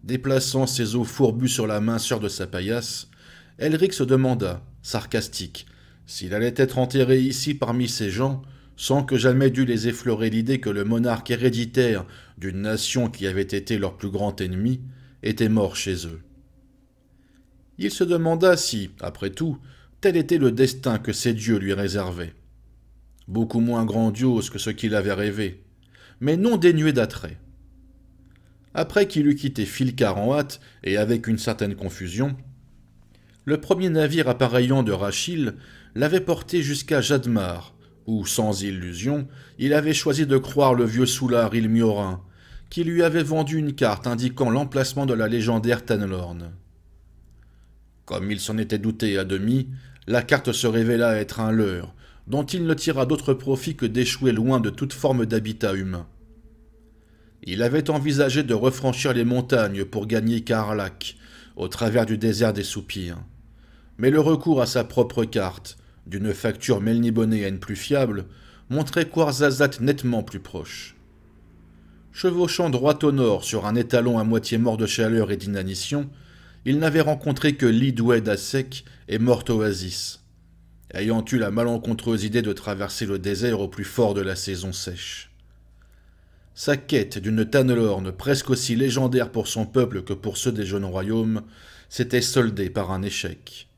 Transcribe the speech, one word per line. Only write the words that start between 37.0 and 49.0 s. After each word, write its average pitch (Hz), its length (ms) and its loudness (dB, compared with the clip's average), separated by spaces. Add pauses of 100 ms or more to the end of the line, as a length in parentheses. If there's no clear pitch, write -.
Jadmar, 113 760 0 (300)
où, 110 200 -2
sans 104 380 0
illusion, 98 640 -4 (320)
il 139 140 2
avait 151 200 2
choisi 151 320 2
de 135 120 4
croire 135 360 4
le 120 120 4
vieux 117 200 2
soulard 120 480 2
Ilmiorin, 110 680 2 (480)
qui 170 140 -4
lui 170 200 2
avait 165 200 2
vendu 156 340 0
une 147 160 -2
carte 113 340 0
indiquant 123 420 0
l'emplacement 135 560 0
de 127 80 2
la 110 140 0
légendaire 117 560 0
Tanlorn. 90 680 -4 (1500)
Comme 95 260 -6
il 101 80 -4
s'en 107 180 -4
était 107 200 -2
douté 107 400 -2